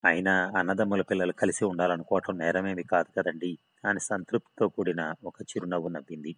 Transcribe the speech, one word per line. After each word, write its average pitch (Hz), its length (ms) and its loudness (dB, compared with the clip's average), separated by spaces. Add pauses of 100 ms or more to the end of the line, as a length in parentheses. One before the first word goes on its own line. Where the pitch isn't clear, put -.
అయినా 92 540 4
అన్నదమ్ముల 98 440 2
పిల్లలు 92 300 2
కలిసి - 320 0
ఉండాలనుకోవటం 90 720 0
నేరమేమి 90 440 0
కాదు 87 380 0
కదండి," 85 380 -4 (260)
అని 101 160 0
సంతృప్తితో - 680 -2
కూడిన 85 460 -2 (100)
ఒక - 180 -12
చిరునవ్వు 87 460 -4
నవ్వింది. 80 500 -10